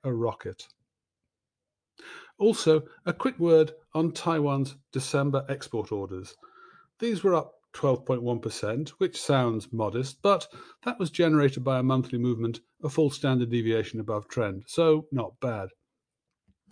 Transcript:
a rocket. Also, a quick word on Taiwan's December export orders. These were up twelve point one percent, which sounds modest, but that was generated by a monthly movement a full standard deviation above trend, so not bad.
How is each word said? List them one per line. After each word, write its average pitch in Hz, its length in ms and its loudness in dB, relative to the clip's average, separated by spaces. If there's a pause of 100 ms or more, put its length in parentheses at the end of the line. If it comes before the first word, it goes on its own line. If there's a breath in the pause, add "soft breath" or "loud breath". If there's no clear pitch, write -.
a 131 100 -2
rocket. 113 540 -6 (1700 loud breath)
Also, 165 440 4 (220 loud breath)
a - 80 -2
quick - 240 -4
word 160 340 4 (220)
on 160 180 0
Taiwan's 143 640 -2 (160)
December 139 580 -2
export - 420 -6
orders. 95 440 -8 (640 loud breath)
These 220 240 -2
were 185 120 4
up - 180 -2 (200)
twelve 131 340 0
point 127 160 0
one 120 160 -2
percent, 113 580 -6
which 180 240 -2
sounds 120 500 0
modest, 113 520 -4
but 196 240 4 (360 loud breath)
that 247 140 -6
was 180 140 -4
generated 147 520 4
by 131 140 0
a 127 60 0
monthly 131 340 2
movement 117 420 -2 (240)
a 151 60 -2
full 147 220 2
standard 127 400 0
deviation 113 480 0
above 107 280 -4
trend, 98 380 -4
so 156 460 2
not 120 300 -6
bad. 110 280 -4 (1000)